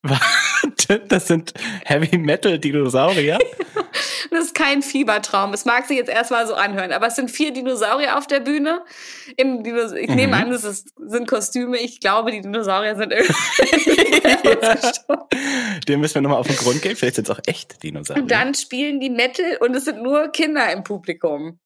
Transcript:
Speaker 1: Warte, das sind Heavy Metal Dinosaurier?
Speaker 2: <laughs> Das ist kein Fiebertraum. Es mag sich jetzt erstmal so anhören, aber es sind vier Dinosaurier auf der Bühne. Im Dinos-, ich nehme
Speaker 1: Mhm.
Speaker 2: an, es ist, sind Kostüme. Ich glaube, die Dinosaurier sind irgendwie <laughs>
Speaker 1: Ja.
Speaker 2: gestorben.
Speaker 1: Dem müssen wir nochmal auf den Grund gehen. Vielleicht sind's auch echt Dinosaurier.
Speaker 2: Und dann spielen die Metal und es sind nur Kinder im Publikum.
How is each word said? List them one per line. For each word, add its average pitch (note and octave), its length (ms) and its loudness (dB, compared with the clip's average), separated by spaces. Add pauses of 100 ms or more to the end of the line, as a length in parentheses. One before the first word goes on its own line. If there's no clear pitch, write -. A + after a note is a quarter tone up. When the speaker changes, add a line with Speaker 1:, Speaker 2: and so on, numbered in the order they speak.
Speaker 1:
Warte, - 1000 2
das - 200 2
sind E3 260 2 (320)
Heavy D#3+ 320 2
Metal E3 420 2
Dinosaurier? D3 840 2
Speaker 2:
<laughs> B4 60 0 (840)
Das E4 140 0
ist E4 100 -2
kein C#4+ 260 2
Fiebertraum. G#3 720 0
Es G#3 120 -6
mag B3 200 2
sich C#4+ 100 -2
jetzt B3 140 -2
erstmal A#3 380 0
so A3 80 -4
anhören, F#3+ 360 -2
aber - 160 0
es - 80 -2
sind B3+ 140 -2
vier D4+ 240 -2
Dinosaurier B3+ 640 0
auf C#4+ 80 -2
der C#4 140 0
Bühne. D4+ 420 -2 (560)
Im C4 260 2
Dinos-, A#3 320 -2
ich - 140 -4
nehme B3+ 260 4
Speaker 1:
Mhm. - 100 4
Speaker 2:
an, A#3+ 80 -2
es B3 100 -2
ist, G3+ 340 -8
sind A3+ 300 -4
Kostüme. A#3+ 500 -2
Ich A#3 220 -6
glaube, G#3+ 320 2
die G#3 100 -6
Dinosaurier G3+ 540 -2
sind G3+ 180 -4
irgendwie - 1080 4 (280)
<laughs> A3 120 6
Speaker 1:
Ja. A3+ 120 4
Speaker 2:
gestorben. A#3+ 540 -2 (600)
Speaker 1:
Dem C#3+ 120 2
müssen D3+ 160 0
wir D3 80 2
nochmal C#3 160 2
auf B2 80 -2
den C#3+ 80 2
Grund B2 260 0
gehen. G#3+ 140 -2
Vielleicht B2 200 0
sind's A2 140 -2
auch - 160 -4
echt - 380 -6
Dinosaurier. D3+ 400 -6
Speaker 2:
Und A#3+ 80 -2
dann B3+ 240 2
spielen C#4+ 440 -4
die C4 120 -4
Metal B3+ 480 0
und B3 160 2
es C4 100 -2
sind C#4 160 -6
nur D4 280 2
Kinder D4+ 420 0
im F#3+ 120 -4
Publikum. E3+ 840 -6